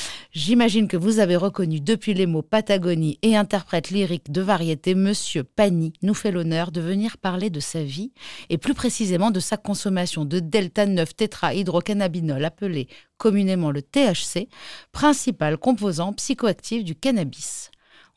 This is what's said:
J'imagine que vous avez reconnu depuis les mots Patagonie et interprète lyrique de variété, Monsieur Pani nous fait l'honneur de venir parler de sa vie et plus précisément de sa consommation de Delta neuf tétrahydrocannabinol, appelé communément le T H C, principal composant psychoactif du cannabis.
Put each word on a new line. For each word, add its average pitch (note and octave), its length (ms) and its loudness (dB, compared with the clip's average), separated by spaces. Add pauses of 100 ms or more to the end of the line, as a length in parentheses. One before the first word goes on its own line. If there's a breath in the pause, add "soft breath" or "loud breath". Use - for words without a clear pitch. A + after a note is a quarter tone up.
(320 loud breath)
J'imagine G#3+ 560 4
que - 80 -2
vous G#3 220 2
avez F3 180 4
reconnu E3+ 460 0
depuis A3 320 0
les F#3 140 2
mots D#3+ 160 0
Patagonie F3+ 800 0
et A3 120 6
interprète G3+ 540 0
lyrique F3+ 420 -2
de F3 100 0
variété, F3 520 0
Monsieur F#3+ 500 0
Pani E3+ 480 2 (120)
nous G3+ 100 2
fait - 180 -2
l'honneur E3 400 -2
de E3 100 -4
venir G3 360 -2
parler F#3 320 -2
de D3+ 100 -6
sa D#3+ 220 -6
vie D3+ 300 -6 (380 loud breath)
et E3+ 100 0
plus C#4 160 0
précisément G#3+ 560 0
de F#3 80 0
sa G#3 180 -4
consommation F3+ 680 -2
de D3 160 -2
Delta F#3 460 0
neuf F3+ 300 0 (500)
tétrahydrocannabinol, E3+ 800 -2
appelé E3 420 -4 (300 loud breath)
communément F#3+ 540 2
le C#3+ 100 -4
T C4+ 240 2
H F#3+ 180 0
C, - 260 -6 (420 loud breath)
principal G#3 680 2
composant G3 560 0
psychoactif A3+ 680 -2
du E3 120 -6
cannabis. - 760 -4 (460 soft breath)